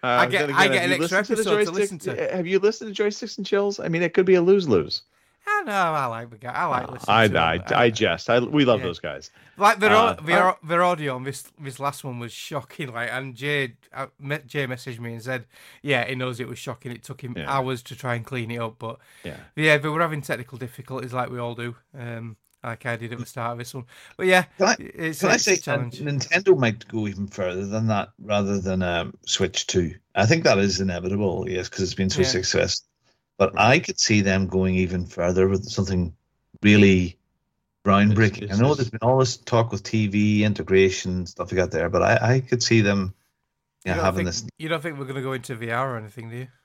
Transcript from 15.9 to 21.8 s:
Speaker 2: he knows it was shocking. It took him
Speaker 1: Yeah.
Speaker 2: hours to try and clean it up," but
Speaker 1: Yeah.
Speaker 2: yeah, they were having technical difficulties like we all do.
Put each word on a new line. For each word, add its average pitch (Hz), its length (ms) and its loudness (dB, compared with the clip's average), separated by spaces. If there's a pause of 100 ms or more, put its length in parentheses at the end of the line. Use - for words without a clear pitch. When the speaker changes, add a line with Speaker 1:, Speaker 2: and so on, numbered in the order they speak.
Speaker 2:
he 131 80 -6
knows 127 240 -6
it 123 100 -8
was 120 100 -12
shocking. 123 340 -12
It 117 100 -16
took - 220 -16
him 123 100 -12
Speaker 1:
Yeah. 135 160 -8
Speaker 2:
hours 131 340 -2
to - 120 -16
try 123 180 -4
and 117 120 -6
clean 117 240 -8
it 120 80 -8
up," 113 200 -6
but 113 200 -12 (260)
Speaker 1:
Yeah. 76 140 -12 (180)
Speaker 2:
yeah, 151 220 4
they 143 100 -2
were 156 140 0
having 156 180 -2
technical 123 380 -8
difficulties 127 560 -12
like 123 160 -4
we 123 80 -10
all 120 160 -8
do. 120 220 -10 (220)